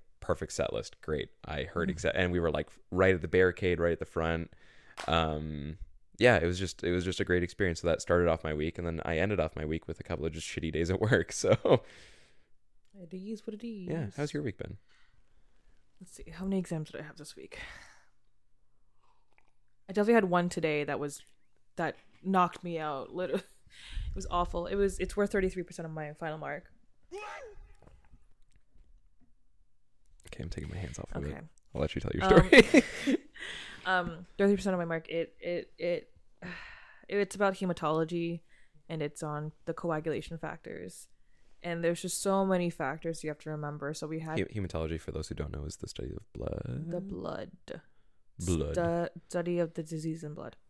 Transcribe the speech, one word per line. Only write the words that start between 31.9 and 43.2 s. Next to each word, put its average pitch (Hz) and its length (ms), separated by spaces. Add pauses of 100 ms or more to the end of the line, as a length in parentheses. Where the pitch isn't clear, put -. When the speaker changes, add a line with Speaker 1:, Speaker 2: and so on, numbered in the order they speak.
Speaker 1:
you - 60
tell - 120
your 185 100
Speaker 2:
Um, - 240
Speaker 1:
story. - 360 (640)
<laughs> - 400
Speaker 2:
um, 175 400 (120)
thirty 196 180
percent 190 180
of 180 60
my 170 60
mark. 165 240
It, 165 300
it, 175 380
it, 175 340 (300)
<sighs> 180 60 (640)
it's 202 260
about 196 200
hematology, 170 840 (480)
and 160 120
it's 147 220
on 151 280 (140)
the 165 80
coagulation 160 640
factors. 160 720 (560)
And 170 200
there's 170 180
just - 220
so 196 200
many 180 280
factors 160 520